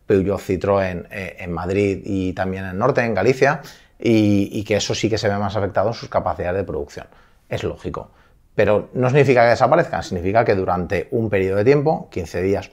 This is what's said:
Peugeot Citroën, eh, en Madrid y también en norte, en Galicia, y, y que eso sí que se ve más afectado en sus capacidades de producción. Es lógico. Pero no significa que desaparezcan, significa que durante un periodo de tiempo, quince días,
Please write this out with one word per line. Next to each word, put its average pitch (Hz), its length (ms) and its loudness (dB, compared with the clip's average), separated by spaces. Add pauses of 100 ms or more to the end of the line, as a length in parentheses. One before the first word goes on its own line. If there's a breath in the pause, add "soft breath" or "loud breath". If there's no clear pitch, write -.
Peugeot 95 360 2
Citroën, 95 720 -2
eh, 95 280 -10
en 90 140 -8
Madrid 95 520 0
y 92 280 -2
también 95 320 -6
en 92 120 -8
norte, 127 260 2
en 117 120 -2
Galicia, 131 480 2 (360 loud breath)
y, 104 540 4
y 107 120 -6
que 104 120 0
eso 101 180 -2
sí 113 140 -2
que 107 80 0
se 104 120 -2
ve 101 100 0
más 101 180 -4
afectado 98 320 0
en 113 60 -2
sus - 140 -14
capacidades 90 500 -2
de 98 60 -2
producción. - 420 -10 (420 soft breath)
Es - 160 -6
lógico. - 460 -8 (440 soft breath)
Pero 104 400 2
no 127 160 0
significa 131 320 6
que 117 80 6
desaparezcan, 147 520 2
significa 98 420 0
que 113 100 2
durante 90 560 -2
un 117 180 -2
periodo 95 300 0
de 104 60 0
tiempo, 147 460 2
quince 90 300 -6
días, 98 320 -2